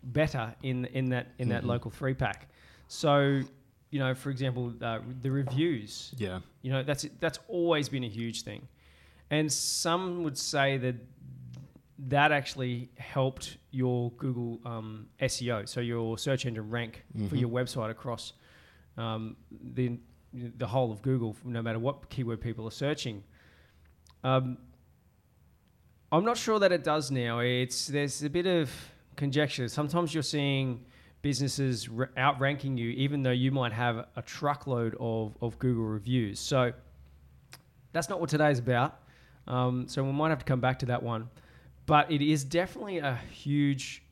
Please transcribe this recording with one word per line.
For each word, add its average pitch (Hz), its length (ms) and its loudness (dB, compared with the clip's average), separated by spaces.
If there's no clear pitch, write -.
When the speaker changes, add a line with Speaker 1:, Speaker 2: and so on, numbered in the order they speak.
Speaker 1:
better 127 500 0
in, 127 240 -2
in 131 240 -2
that, 123 160 -2
in 120 100 0
that 120 120 0
Speaker 2:
Mm-hmm. 120 80 -2
Speaker 1:
local 117 220 -2
three 135 220 -2
pack. 120 360 -4
So, 139 520 4
you 143 100 -2
know, 131 160 2
for 139 140 -8
example, 123 520 -2
uh, 113 180 -2
the 135 80 0
reviews. 131 880 0
Speaker 2:
Yeah. 92 220 -2
Speaker 1:
You 131 100 -4
know, 135 100 2
that's, 143 240 -2
that's 165 200 0
always 170 400 2
been 131 160 -2
a 113 40 -4
huge 117 340 -6
thing. 107 220 -10
And 151 220 2
some 175 720 0
would 147 140 -2
say 139 400 2
that 127 180 0
that 143 240 6
actually 127 680 -2
helped - 600 -2
your 123 400 2
Google, 120 540 -4
um, 110 420 -10
S 127 220 0
E 120 100 0
O, 107 140 -2
so - 160 -6
your 117 360 -2
search 135 280 0
engine 110 240 -4
rank 117 340 -6
for 110 100 -6
Speaker 2:
Mm-hmm. 104 120 -2
Speaker 1:
your 123 140 2
website 120 420 -2
across, - 420 -8
um, 113 380 -4
the, 123 240 0
the 120 340 -8
whole 120 240 2
of 104 100 -8
Google, 117 340 0
no 117 160 -4
matter 113 180 -2
what 135 300 -4
keyword 117 320 -4
people 113 260 -6
are 107 40 -8
searching. 131 520 -4
Um, 131 340 2
I'm 170 120 6
not 233 120 2
sure 220 220 2
that 196 140 8
it 165 100 2
does 151 280 2
now. 120 280 0
It's, 123 480 0
there's 143 360 0
a 147 60 0
bit 175 180 0
of 165 220 4
conjecture. 139 540 0
Sometimes 151 440 0
you're 156 100 0
seeing 135 600 0
businesses 135 720 0
r-, 127 220 0
outranking 135 600 2
you, 117 140 0
even 139 320 0
though 127 80 4
you 127 200 4
might 127 200 0
have 113 360 0
a 123 60 -8
truckload 127 760 -2
of, 113 420 -2
of 117 160 -4
Google 120 280 2
reviews. 107 540 0
So 123 340 2
that's 165 160 -2
not 190 100 -2
what 160 100 0
today's 147 300 6
about. 123 380 2
Um, 127 400 0
so 139 160 -2
we 135 80 0
might 151 180 2
have 151 100 2
to - 60 -12
come 131 140 2
back 127 200 2
to 131 80 -2
that 123 140 0
one. 117 280 -4
But 147 260 6
it 143 100 2
is 147 220 4
definitely 180 560 -2
a 135 200 -2
huge 143 800 0